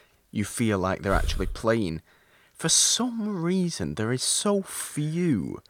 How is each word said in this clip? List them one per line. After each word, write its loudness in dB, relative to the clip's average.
you -2
feel 0
like -2
they're 2
actually 0
playing. 0
For -4
some 2
reason, 0
there -2
is -2
so 2
few -2